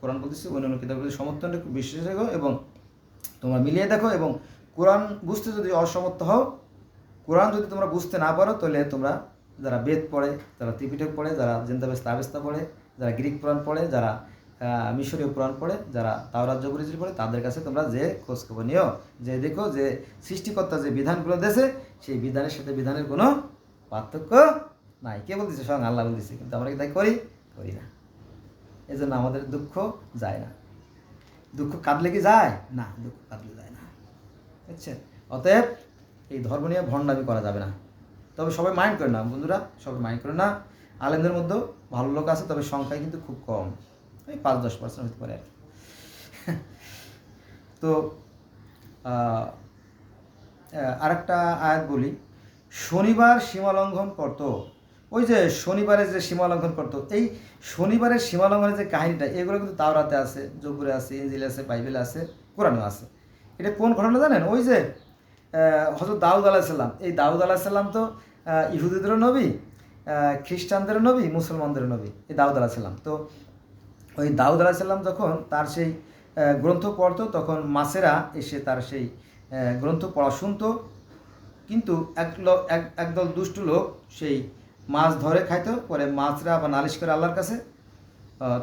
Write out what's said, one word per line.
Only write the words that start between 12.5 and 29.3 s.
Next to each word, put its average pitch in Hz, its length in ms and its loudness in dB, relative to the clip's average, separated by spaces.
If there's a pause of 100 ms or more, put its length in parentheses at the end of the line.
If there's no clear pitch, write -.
যারা 120 120 -2
গ্রিক 143 300 -4
পুরাণ 147 240 0
পড়ে, 156 240 0
যারা, 117 360 0 (360)
আহ, 120 340 -2
মিশরীয় 139 340 -4
পুরাণ 135 320 -2
পড়ে, 175 140 -2 (180)
যারা 113 400 -2
তাওরাত, 127 280 0
জবুর, 139 200 -6
ইনজিল 160 200 -8
পড়ে, 185 120 -6
তাদের 117 300 -4
কাছে 131 180 -4
তোমরা 151 240 -2
যে 135 420 -2
খোঁজখবর 117 360 -10
নিও, 127 300 2 (280)
যে 127 180 -4
দেখো 160 320 -2
যে 139 340 -2 (180)
সৃষ্টিকর্তা 185 580 -4
যে 139 100 -2
বিধানগুলো 156 460 0
দেশে, 208 360 4 (280)
সেই 135 180 -6
বিধানের 135 320 -2
সাথে - 220 -8
বিধানের 135 320 -2
কোনো 208 380 4 (480)
পার্থক্য 220 720 4 (420)
নাই।" 107 240 -8
কে 196 100 -8
বলতেছে? 160 280 -6
স্বয়ং 135 180 0
আল্লাহ 117 240 0
বলতেছে। 110 300 -6
কিন্তু - 200 -10
আমরা 127 140 -4
কি 139 60 -6
তাই 143 180 -4
করি? 220 240 4 (380)
করি 98 160 -10
না। - 260 -14 (920)
এজন্য 139 260 -4
আমাদের 131 360 -2